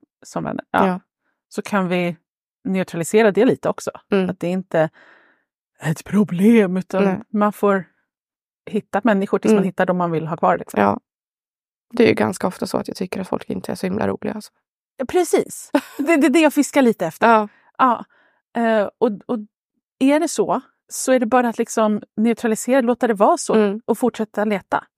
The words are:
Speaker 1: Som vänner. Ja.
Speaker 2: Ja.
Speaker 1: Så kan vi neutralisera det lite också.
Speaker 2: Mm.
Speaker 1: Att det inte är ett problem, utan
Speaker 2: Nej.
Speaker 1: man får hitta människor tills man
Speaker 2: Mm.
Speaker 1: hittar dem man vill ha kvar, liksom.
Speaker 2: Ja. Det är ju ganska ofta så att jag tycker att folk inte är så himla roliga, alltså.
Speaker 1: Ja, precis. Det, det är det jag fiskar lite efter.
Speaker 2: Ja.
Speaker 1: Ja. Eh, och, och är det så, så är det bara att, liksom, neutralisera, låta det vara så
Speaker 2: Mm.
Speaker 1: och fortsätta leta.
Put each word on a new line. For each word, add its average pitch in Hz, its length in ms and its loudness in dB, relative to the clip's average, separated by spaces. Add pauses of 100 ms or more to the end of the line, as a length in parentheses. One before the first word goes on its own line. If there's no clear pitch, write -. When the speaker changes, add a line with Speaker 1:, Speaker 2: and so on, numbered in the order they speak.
(260)
Speaker 1:
Som - 180 -10
vänner. - 280 -8
Ja. 185 160 2
Speaker 2:
Ja. 185 120 -2 (500)
Speaker 1:
Så - 120 -8
kan 190 260 -2
vi 175 300 -2 (460)
neutralisera 190 680 0
det 196 140 2
lite 185 240 0
också. - 220 -6 (200)
Speaker 2:
Mm. 190 180 2
Speaker 1:
Att 185 100 -10
det 170 80 -6
inte 175 420 -2 (920)
är 151 120 -2
ett - 120 -8
problem, 196 720 2
utan 190 260 -2
Speaker 2:
Nej. 196 160 0 (140)
Speaker 1:
man 208 200 0
får 196 320 0 (840)
hitta 202 340 -4
människor 202 360 0
tills 220 120 2
man 214 60 6
Speaker 2:
Mm. 185 80 2
Speaker 1:
hittar 185 200 -2
dem 180 120 -2
man 175 140 -2
vill 160 160 -4
ha 165 100 -6
kvar, 180 200 0
liksom. - 240 -6
Speaker 2:
Ja. 202 180 2 (960)
Det 240 100 4
är 220 40 6
ju 214 60 4
ganska 208 340 -2
ofta - 200 -6
så - 100 -4
att - 100 -8
jag - 100 -12
tycker 190 240 -8
att 185 60 -12
folk - 220 -6
inte 190 220 -8
är 190 40 -8
så - 100 -8
himla 196 220 -4
roliga, - 260 -6
alltså. 214 180 -14 (460)
Speaker 1:
Ja, 269 80 -8
precis. - 640 -2 (260)
Det, 302 200 2
det 285 100 4
är - 20 2
det 277 100 4
jag 302 140 4
fiskar 285 280 2
lite 220 240 2
efter. 160 220 0
Speaker 2:
Ja. 214 200 4 (300)
Speaker 1:
Ja. 240 280 0 (520)
Eh, 226 400 0
och, 240 140 2 (160)
och 247 100 -4 (640)
är 277 200 4
det 330 80 0
så, 202 340 -2 (280)
så - 220 -2
är 254 80 4
det 240 60 0
bara 240 240 2
att, 226 80 -6
liksom, 214 440 0 (160)
neutralisera, 233 640 0
låta 240 260 0
det 226 60 0
vara 240 240 2
så - 180 -4
Speaker 2:
Mm. 208 300 0
Speaker 1:
och 220 120 0
fortsätta 220 480 -2
leta. - 380 -4 (140)